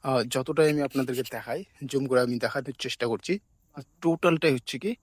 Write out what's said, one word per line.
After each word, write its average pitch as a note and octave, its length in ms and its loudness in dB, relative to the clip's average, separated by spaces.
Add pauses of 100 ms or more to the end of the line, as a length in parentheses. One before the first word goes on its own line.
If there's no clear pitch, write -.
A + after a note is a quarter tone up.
আহ, C3 280 0
যতটাই D3+ 400 2
আমি D3+ 120 0
আপনাদেরকে C3 400 -2 (100)
দেখাই, A#2+ 320 -8 (200)
জুম C3+ 220 -2
করে B2+ 140 4
আমি B2 180 0
দেখানোর B2+ 400 -4
চেষ্টা - 280 -4
করছি, A#2 320 -2 (360)
আর C#3 80 -14 (180)
টোটালটাই E3 520 4
হচ্ছে B2+ 260 -4
কি G#3+ 240 -4